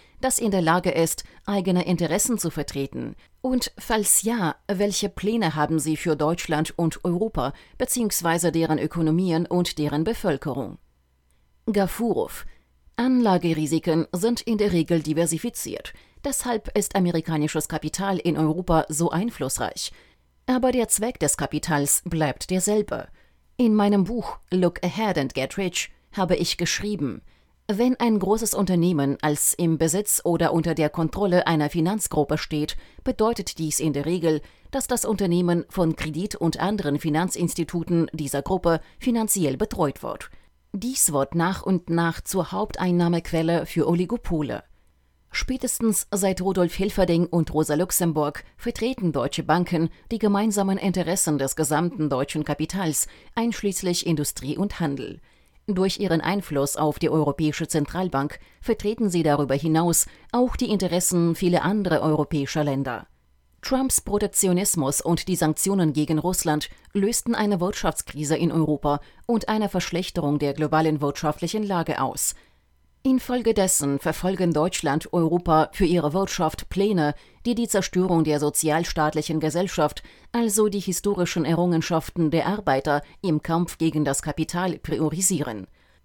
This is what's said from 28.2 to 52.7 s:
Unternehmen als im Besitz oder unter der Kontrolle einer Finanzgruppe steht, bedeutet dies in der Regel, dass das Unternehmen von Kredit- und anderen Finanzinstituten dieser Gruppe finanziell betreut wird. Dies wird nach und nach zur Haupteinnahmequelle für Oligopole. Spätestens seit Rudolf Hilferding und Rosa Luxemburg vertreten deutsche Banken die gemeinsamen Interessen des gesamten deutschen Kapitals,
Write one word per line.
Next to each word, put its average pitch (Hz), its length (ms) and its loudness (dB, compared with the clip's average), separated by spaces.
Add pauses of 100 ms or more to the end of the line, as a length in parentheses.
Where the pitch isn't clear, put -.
Unternehmen 175 680 2
als 147 320 2
im 165 240 2
Besitz 165 460 0
oder 165 300 2
unter 165 220 0
der 151 140 2
Kontrolle 175 560 2
einer 151 240 2
Finanzgruppe 165 680 0
steht, 151 400 -4 (260)
bedeutet 226 540 -2
dies 160 240 -2
in 156 100 2
der 143 140 -2
Regel, 160 360 2 (300)
dass 269 160 -4
das 240 160 0
Unternehmen 175 640 2
von 160 300 0
Kredit- 160 400 -6
und 165 200 0
anderen 175 420 -2
Finanzinstituten 170 1160 0
dieser 143 280 -4
Gruppe 170 380 2 (180)
finanziell 208 600 0
betreut 139 460 -2
wird. - 260 -10 (420)
Dies 226 400 -2
wird 139 240 0
nach 170 280 0
und 180 260 0
nach 165 320 0
zur 185 320 -4
Haupteinnahmequelle 170 1120 0
für - 240 0
Oligopole. 170 760 -2 (720)
Spätestens 240 760 -2
seit 190 300 0
Rudolf 180 340 0
Hilferding 175 500 2
und 170 300 0
Rosa 156 180 2
Luxemburg 156 680 0 (120)
vertreten 233 560 -2
deutsche 139 300 -2
Banken 165 480 2 (220)
die 226 80 -2
gemeinsamen 202 580 2
Interessen 165 640 0
des 135 160 0
gesamten 156 520 0
deutschen 143 360 -2
Kapitals, 156 640 -2 (260)